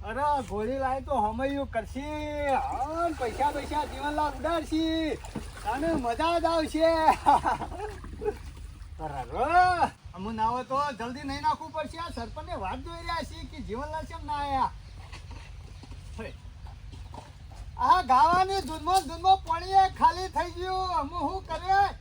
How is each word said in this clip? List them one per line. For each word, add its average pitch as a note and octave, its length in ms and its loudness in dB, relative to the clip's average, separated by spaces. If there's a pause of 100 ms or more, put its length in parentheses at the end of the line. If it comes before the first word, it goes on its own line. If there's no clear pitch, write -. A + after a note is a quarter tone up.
અરે C#4 380 0
ગોળી G#3+ 360 -2
લાય C4 220 0
તો C4 200 0
હમૈયું C4 500 0
કરશી. D4 760 -4
હા, C#4 600 0 (120)
પૈસા C4 300 0
પૈસા D4 340 -2
જીવનલાલ D4 480 -2
ઉડાડશી D#4+ 800 0 (640)
અને D4+ 200 0
મજા D4 460 2
જ D#4+ 60 0
આવશે. D#4+ 400 2 (2250)
અરે C#3+ 180 -6 (100)
રો, G#3+ 140 2 (680)
અમુ F#3+ 160 -8
નાવો A3+ 320 0
તો C4 180 -2 (180)
જલ્દી B3 240 -6
નહીં C#4 200 -6
નાખવું D#4 300 -2
પડશે. D#4 260 -6
આ E4 100 -6
સરપંચને B3 460 -8
વાત G#3 240 -6
જોઈ E4+ 180 -10
રહ્યા E4+ 260 -4
છીએ D#4+ 220 -10
કે C#4+ 180 -12
જીવનલાલ D4 420 -6
કેમ E4 220 -12
ના D4 60 -4
આયા. C#4 400 0 (1500)
હે. - 280 -12 (1300)
આ E4 240 6
ગાવાની F4 680 6
ધૂનમાં D#4+ 400 2
ધૂનમાં F#4 380 6
પાણી F4 340 0
એ - 20 8 (160)
ખાલી E4 380 4
થઈ E4+ 180 -2
ગયું. F#4 340 -2 (120)
અમે D4 180 -4
શું E4+ 300 -2
કરીએ? F4+ 340 2 (180)